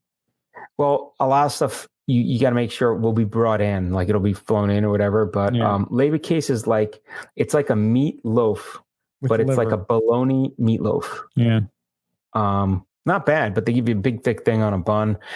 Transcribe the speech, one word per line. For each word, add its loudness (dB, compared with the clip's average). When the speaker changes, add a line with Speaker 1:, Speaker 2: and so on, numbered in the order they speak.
Speaker 1:
Well, 0
a 0
lot 4
of 0
stuff -4
you, 2
you 0
gotta 2
make -2
sure 0
it -4
will 0
be 2
brought 0
in, -2
like, 0
it'll 2
be 2
flown 0
in 2
or 0
whatever. 2
But, 0
Speaker 2:
Yeah. 2
Speaker 1:
um, 0
Leberkäse 0
is -2
like, 0
it's -2
like 2
a 2
meatloaf, 0
Speaker 2:
With -2
Speaker 1:
but 2
it's 0
like 0
Speaker 2:
liver. -2
Speaker 1:
a -12
bologna 0
meatloaf. 0
Speaker 2:
Yeah. 2
Speaker 1:
Um, 0
not 0
bad, 2
but -2
they 0
give 0
you 0
a -2
big, -2
thick -2
thing 2
on 0
a 0
bun. 0